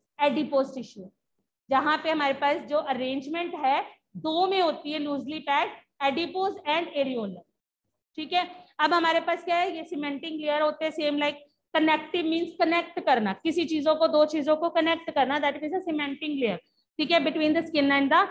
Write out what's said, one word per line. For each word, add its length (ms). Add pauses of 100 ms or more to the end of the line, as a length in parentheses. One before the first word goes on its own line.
(220)
adipose 500
tissue, 380 (600)
जहाँ 280
पे 140
हमारे 220
पास 280
जो 160
अरेंजमेंट 760
है, 260 (360)
दो 300
में 140
होती 300
है 80
loosely 420
packed, 340 (280)
adipose 520 (120)
and 280
areolar, 480 (720)
ठीक 180
है। 340 (120)
अब 140
हमारे 260
पास 240
क्या 140
है, 180
ये 80
सीमेंटिंग 560
लेयर 220
होते 240
हैं, 60
same 240
like 220 (380)
connective 500
means 340
कनेक्ट 400
करना, 340
किसी 320
चीजों 300
को, 120
दो 180
चीजों 300
को 140
कनेक्ट 420
करना, 280
that 160
is 160
a 100
cementing 540
layer, 220 (420)
ठीक 120
है, 80
between 340
the 100
skin 280
and 200
the 200